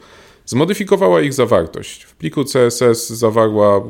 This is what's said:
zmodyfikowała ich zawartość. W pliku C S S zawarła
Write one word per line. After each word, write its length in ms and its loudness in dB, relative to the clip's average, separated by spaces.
zmodyfikowała 720 0
ich 120 -2
zawartość. 720 -2
W 120 -20
pliku 300 -6
C 220 0
S 160 -2
S 280 0
zawarła 800 2